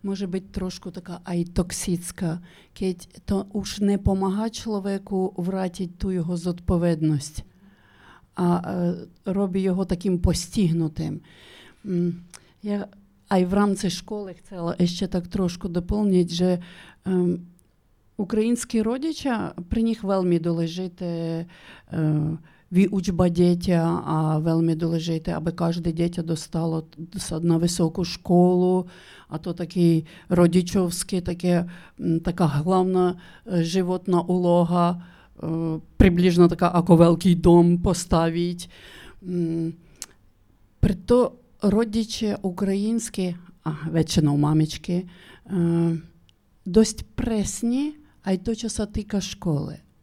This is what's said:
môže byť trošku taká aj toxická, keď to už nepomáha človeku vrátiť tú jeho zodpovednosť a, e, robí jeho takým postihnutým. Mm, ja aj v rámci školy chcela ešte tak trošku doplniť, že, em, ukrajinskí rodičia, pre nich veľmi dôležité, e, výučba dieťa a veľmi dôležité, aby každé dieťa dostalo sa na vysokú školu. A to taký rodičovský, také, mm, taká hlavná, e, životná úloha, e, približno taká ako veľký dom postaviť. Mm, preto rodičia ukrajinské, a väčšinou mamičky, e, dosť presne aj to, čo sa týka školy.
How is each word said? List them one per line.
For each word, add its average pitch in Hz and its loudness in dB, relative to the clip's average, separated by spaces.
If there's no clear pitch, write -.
môže 196 -6
byť 190 -6
trošku 185 -8
taká 175 -14
aj 175 -2
toxická, 175 -4
keď 185 -4
to 202 -2
už 202 -6
nepomáha 196 0
človeku 196 -4
vrátiť 185 -4
tú 196 -4
jeho 180 -2
zodpovednosť 170 0
a, 180 0
e, 175 2
robí 196 -2
jeho 185 0
takým 185 -2
postihnutým. 160 -2
Mm, 175 -4
ja 202 -6
aj 190 2
v 180 0
rámci 202 2
školy 196 -8
chcela 170 -8
ešte 175 0
tak 175 -4
trošku 185 -4
doplniť, 180 0
že, 175 0
em, 180 0
ukrajinskí 220 -2
rodičia, 247 -4
pre 226 -2
nich 226 -2
veľmi 190 2
dôležité, 170 -4
e, - -14
výučba 185 2
dieťa 175 2
a - -4
veľmi 165 2
dôležité, 165 -2
aby 160 -4
každé 170 -2
dieťa 170 -2
dostalo 160 -4
sa 165 -8
na 170 4
vysokú 170 0
školu. 180 4
A 156 -10
to 180 -8
taký 170 2
rodičovský, 175 2
také, 175 0
mm, 165 -2
taká 175 0
hlavná, 180 2
e, 180 0
životná 180 0
úloha, 175 2
e, - -12
približno 175 6
taká 170 2
ako 175 4
veľký 170 6
dom 170 8
postaviť. 175 0
Mm, 165 -4
preto 240 2
rodičia 214 0
ukrajinské, 196 -4
a 160 -6
väčšinou 156 2
mamičky, 156 0
e, 185 -4
dosť 220 2
presne 240 -2
aj 190 -2
to, 220 -2
čo 220 -8
sa 214 -4
týka 208 -4
školy. 147 -4